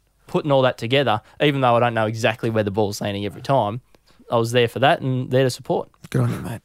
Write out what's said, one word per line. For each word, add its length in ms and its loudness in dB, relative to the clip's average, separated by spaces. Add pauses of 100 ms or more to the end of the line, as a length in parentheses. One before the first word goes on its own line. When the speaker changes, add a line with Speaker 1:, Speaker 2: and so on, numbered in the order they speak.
(280)
Speaker 1:
Putting 240 -2
all 100 4
that 160 0
together, 440 0 (200)
even 200 2
though 140 4
I 40 4
don't 140 2
know 120 0
exactly 440 -2
where 140 0
the 80 -2
ball's 300 -2
landing 240 -6
every 160 -10
time, 400 0 (500)
I 60 0
was 140 0
there 160 4
for 120 -6
that 220 2
and 300 -4
there 120 4
to 60 2
support. 400 -4 (200)
Speaker 2:
Good 120 0
on 100 0
you, 100 -6
mate. 240 -10